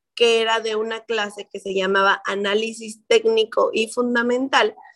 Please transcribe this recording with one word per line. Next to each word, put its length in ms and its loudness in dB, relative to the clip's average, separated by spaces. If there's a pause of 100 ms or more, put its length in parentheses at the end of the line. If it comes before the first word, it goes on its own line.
(140)
que 260 4
era 200 0
de 160 -4
una 280 -6
clase 480 -6
que 80 -12
se 140 -6
llamaba 500 2
Análisis 840 -4
Técnico 680 2
y 140 -2
Fundamental, 840 0 (220)